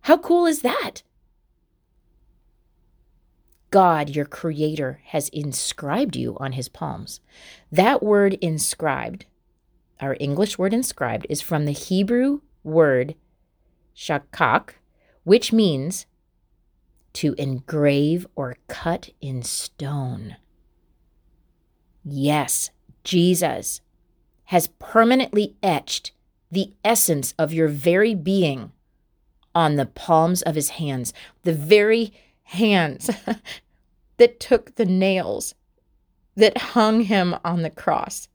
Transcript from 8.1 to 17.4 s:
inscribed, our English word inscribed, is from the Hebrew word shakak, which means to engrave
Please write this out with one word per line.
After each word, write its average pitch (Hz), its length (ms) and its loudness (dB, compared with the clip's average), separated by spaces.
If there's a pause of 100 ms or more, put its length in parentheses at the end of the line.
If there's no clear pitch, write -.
inscribed, 151 840 -4 (760)
our 139 180 -4
English 147 380 -2
word 190 160 0
inscribed, 139 560 -4
is 147 140 -4
from 151 220 -2
the 143 80 -2
Hebrew 240 680 0 (220)
word 151 500 4 (840)
shakak, - 720 -2 (520)
which 226 300 4
means 175 520 0 (1080)
to - 240 -2
engrave 147 1000 0